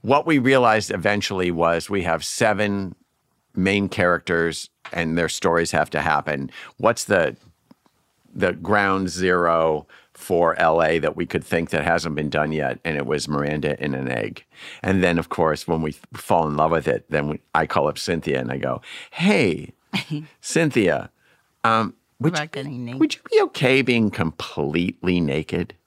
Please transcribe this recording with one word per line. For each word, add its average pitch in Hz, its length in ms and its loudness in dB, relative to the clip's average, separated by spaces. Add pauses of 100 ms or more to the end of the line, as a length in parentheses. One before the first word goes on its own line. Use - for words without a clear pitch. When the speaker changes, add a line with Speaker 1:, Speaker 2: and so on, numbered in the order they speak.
Speaker 1:
what 143 240 2
we 160 120 4
realized 120 520 4
eventually 98 600 0
was 85 380 2
we 101 140 -2
have 82 200 0
seven 101 720 -2 (600)
main 98 320 2
characters 85 800 0 (240)
and 85 240 -2
their 85 140 0
stories 85 420 0
have 76 180 2
to 78 120 -2
happen. 73 480 -2 (260)
What's 117 280 0
the, 85 300 2 (1000)
the 95 180 0
ground 95 560 0
zero 85 760 2 (280)
for 85 420 0
L 82 260 4
A 80 180 2
that 76 160 -2
we 87 100 -2
could 87 160 -4
think 85 280 -2
that 80 120 0
hasn't 82 320 0
been 76 160 -4
done 76 220 0
yet? 71 320 -4
And 80 120 -4
it 69 100 -4
was 69 200 -4
Miranda 73 560 -2
in 71 120 -4
an 65 140 -6
egg. 57 360 -6 (380)
And 95 200 2
then, 87 160 4
of 80 120 -4
course, 78 360 0
when 82 160 0
we 78 80 -2
f-, - 100 -14 (200)
fall 82 260 2
in 73 100 -2
love 80 140 2
with 80 160 0
it, 62 240 -2
then 73 180 -2
we, 76 120 -6 (140)
I 80 120 2
call 76 220 0
up 73 100 -4
Cynthia 78 400 -2
and 62 140 -4
I 67 60 -4
go, 65 240 -4 (280)
"Hey, 131 600 0 (200)
Speaker 2:
<laughs> 156 480 -8
Speaker 1:
Cynthia, 107 720 0 (540)
um, 113 300 2 (260)
would 160 140 0
Speaker 2:
About 151 80 -2
Speaker 1:
you, 160 60 -8
Speaker 2:
getting 135 360 -10
naked. 123 160 -6
Speaker 1:
would 311 160 2
you - 40 -20 (120)
be 440 100 6
okay 131 400 2
being 117 280 4
completely 85 1080 -2
naked?" 78 540 -2 (120)